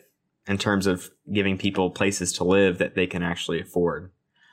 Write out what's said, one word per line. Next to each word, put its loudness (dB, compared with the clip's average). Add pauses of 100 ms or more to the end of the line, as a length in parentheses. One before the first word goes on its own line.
(480)
in 0
terms 2
of 0 (220)
giving 0
people 0
places 0
to -4
live 4
that -2
they 0
can -6
actually -4
afford. -2 (420)